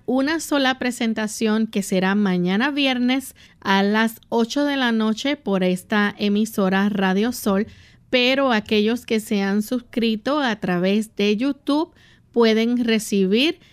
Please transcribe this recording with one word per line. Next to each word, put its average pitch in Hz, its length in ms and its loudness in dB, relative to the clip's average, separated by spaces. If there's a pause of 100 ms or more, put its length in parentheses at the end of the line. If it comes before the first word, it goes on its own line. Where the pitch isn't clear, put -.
una 277 340 0
sola 262 380 0
presentación 220 880 -2
que 208 160 -4
será 190 320 0
mañana 196 560 0
viernes 262 680 -2 (240)
a 196 220 2
las 220 480 0
ocho 233 340 0
de 285 140 -2
la 247 120 0
noche 220 460 0
por 196 280 -2
esta 202 540 0
emisora 202 680 0
Radio 196 440 0
Sol, 208 340 -2 (420)
pero 254 440 2
aquellos 214 520 0
que 220 160 -2
se 208 220 -2
han 196 180 0
suscrito 233 760 -4
a 240 180 -2
través 190 580 -2
de 208 220 0
YouTube 285 560 -2 (400)
pueden 233 540 2
recibir 220 760 0 (120)